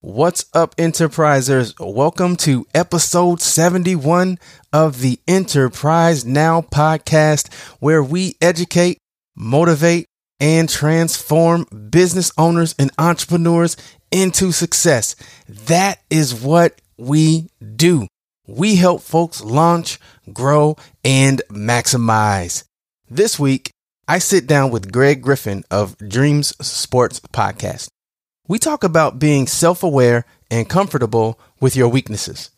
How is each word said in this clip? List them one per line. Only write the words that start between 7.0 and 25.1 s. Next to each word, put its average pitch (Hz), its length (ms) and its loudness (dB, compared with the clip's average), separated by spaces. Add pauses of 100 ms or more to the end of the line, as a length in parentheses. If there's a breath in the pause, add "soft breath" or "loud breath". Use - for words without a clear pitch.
where 151 220 2
we 170 400 -4
educate, 175 560 0 (380)
motivate, 165 720 0 (320)
and 160 280 2
transform 165 1000 0 (240)
business 175 440 2
owners 165 440 0
and 139 180 2
entrepreneurs 170 800 0 (320 loud breath)
into 185 420 0
success. 156 640 0 (320 loud breath)
That 160 520 -2 (100)
is 151 240 0
what 147 480 0 (160)
we 156 540 0 (240)
do. 147 320 2 (400)
We 190 300 0
help 180 260 2
folks 165 400 -2
launch, 165 560 0 (340 soft breath)
grow, 147 440 0 (260 soft breath)
and 135 480 2
maximize. 107 1120 -2 (440)
This 180 300 0
week, 135 320 -2 (380)
I 165 100 0
sit 180 300 0
down 139 240 2
with 98 200 -6
Greg 135 300 2